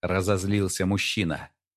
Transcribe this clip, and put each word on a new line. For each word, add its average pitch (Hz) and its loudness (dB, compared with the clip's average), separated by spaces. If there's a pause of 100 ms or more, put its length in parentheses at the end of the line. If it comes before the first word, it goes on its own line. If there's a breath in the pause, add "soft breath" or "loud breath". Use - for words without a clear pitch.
разозлился 95 0
мужчина. 95 -2 (280)